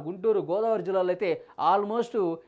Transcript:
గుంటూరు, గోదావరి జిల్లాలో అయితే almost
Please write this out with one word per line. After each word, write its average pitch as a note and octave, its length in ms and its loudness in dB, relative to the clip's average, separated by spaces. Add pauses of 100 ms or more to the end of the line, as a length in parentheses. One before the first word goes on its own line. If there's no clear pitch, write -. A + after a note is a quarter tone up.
గుంటూరు, G3 340 0
గోదావరి G3+ 420 0
జిల్లాలో F#3 320 0
అయితే F3+ 140 -2 (420)
almost G#3 440 0 (340)